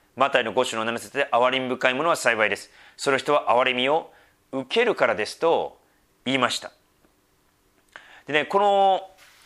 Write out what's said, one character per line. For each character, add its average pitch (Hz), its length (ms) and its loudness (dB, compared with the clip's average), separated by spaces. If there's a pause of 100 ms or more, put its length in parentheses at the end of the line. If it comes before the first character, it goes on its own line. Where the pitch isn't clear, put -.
(200)
マ 139 120 2
タ 135 100 2
イ - 20 0
の 110 80 -4
五 127 140 0
章 - 100 -6
の 110 80 -4
七 117 160 -4
節 107 180 -12
で、 139 140 -2
「憐 123 180 4
れ 131 120 -2
み 127 80 -6
深 127 220 0
い - 20 0
者 151 160 -2
は 160 80 0
幸 113 280 2
い 104 40 2
で 98 80 -4
す。 - 120 -14 (280)
そ - 120 -4
の 135 60 4
人 131 180 0
は 147 140 0 (100)
憐 127 60 4
れ 127 100 0
み 127 140 0
を 151 240 -2 (400)
受 131 160 -8
け 233 160 0
る 220 100 0
か 131 140 0
ら 110 80 0
で 104 100 -4
す」 - 140 -12
と 131 400 -2 (460)
言 131 100 -4
い - 20 0
ま 123 120 0
し - 100 -6
た。 - 140 -16 (1500)
で 139 60 -8
ね、 147 100 2
こ - 160 0
の、 196 500 2 (360)